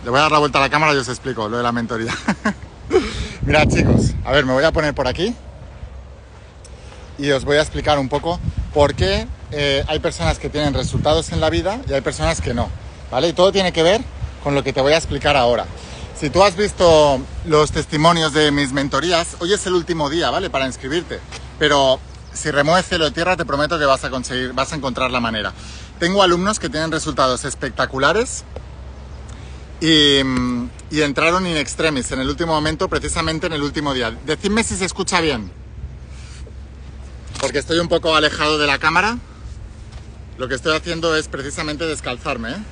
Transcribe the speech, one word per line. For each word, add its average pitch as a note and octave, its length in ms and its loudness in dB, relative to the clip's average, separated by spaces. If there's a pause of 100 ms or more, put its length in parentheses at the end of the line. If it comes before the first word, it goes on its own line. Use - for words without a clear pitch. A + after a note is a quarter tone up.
le B2 60 -6
voy B2+ 100 4
a D3+ 40 6
dar D#3 80 4
la D3+ 80 6
vuelta D3 200 2
a - 20 6
la C3+ 80 4
cámara D3+ 240 4
y C#3 40 4
os B2+ 120 -2
explico A2+ 400 -4
lo A#2 80 -2
de A#2+ 60 0
la A#2+ 80 2
mentoría. A2+ 440 -2 (680)
<laughs> - 580 -2
Mirad, D3 260 4
chicos, - 460 4 (100)
a B2 80 -2
ver, C#3 140 4
me C3 80 2
voy C3+ 100 4
a D#3+ 80 4
poner D3+ 220 0
por C3 140 0
aquí F3+ 280 -2 (1800)
y C#3+ 140 0
os C3 120 2
voy C#3+ 140 4
a D3+ 40 6
explicar D3 380 2
un C3+ 80 0
poco D3+ 320 0 (340)
por C#3+ 220 6
qué, G3+ 320 0 (240)
eh, C#3+ 360 2
hay D#3 120 -2
personas D#3+ 400 -2
que C#3+ 100 -6
tienen D3 240 0
resultados D3+ 580 0
en E3 100 0
la D#3 80 4
vida E3+ 400 0
y C#3 40 0
hay C3+ 80 2
personas D#3 380 -2
que C3+ 140 -2
no, A#2+ 160 -2 (420)
¿vale? C3+ 160 2
Y E3 60 2
todo F#3 180 6
tiene F#3 220 2
que E3 100 2
ver G3 180 6 (420)
con C#3+ 120 0
lo C#3 80 2
que C#3 80 -2
te C3 80 -2
voy C#3 140 6
a E3 40 6
explicar C#3+ 380 0
ahora. A#2+ 300 4 (520)
Si D3+ 120 -2
tú F3 140 6
has G3+ 120 4
visto E3 640 6 (260)
los D3+ 260 4
testimonios D#3+ 640 4
de D3+ 180 6
mis C#3+ 200 0
mentorías, C#3+ 680 0
hoy F3 140 0
es G3+ 140 -2
el F#3 60 0
último E3 360 0
día, D3+ 200 0
¿vale? C#3+ 200 -2
Para C3+ 160 -2
inscribirte. C3 540 -6 (380)
Pero C#3 420 4 (340)
si - 180 -4
remueves D3 360 4
cielo E3+ 200 2
y C#3 40 0
tierra, E3+ 240 0
te E3 100 -4
prometo D3+ 340 0
que D3 60 2
vas C3+ 180 4
a C#3+ 60 -4
conseguir, B2+ 440 -4
vas C3 180 -2
a D#3+ 40 -6
encontrar C3 360 -2
la B2+ 80 0
manera. A2 320 -2 (480)
Tengo F#3+ 240 4
alumnos F#3 360 2
que E3+ 100 -4
tienen D#3 220 -2
resultados C#3+ 520 0
espectaculares C#3+ 1000 -2 (1400)
y, D3+ 380 6 (720)
y D3+ 100 0
entraron D#3+ 460 2
in E3 100 -2
extremis D3 540 -2
en C3+ 80 -4
el C3 80 -2
último D#3+ 260 -2
momento, D#3 360 0
precisamente D#3+ 580 -2
en E3 60 -4
el D3 100 -2
último C#3+ 300 -2
día. A#2+ 180 0 (140)
Decidme G3+ 380 0
si G#3+ 120 -4
se F#3 100 -4
escucha F3+ 360 -2
bien, B2 300 -2 (1900)
porque C#3 200 -2
estoy E3 200 0
un F3 80 0
poco D#3+ 280 2
alejado D3+ 420 2
de D3 100 2
la C#3 100 2
cámara. F3+ 400 2 (1200)
Lo B2+ 100 -6
que B2 80 -2
estoy D#3 200 2
haciendo E3 400 0
es D#3 120 0
precisamente D3+ 580 -6
descalzarme, B2+ 680 -6
¿eh? E3 60 -6 (140)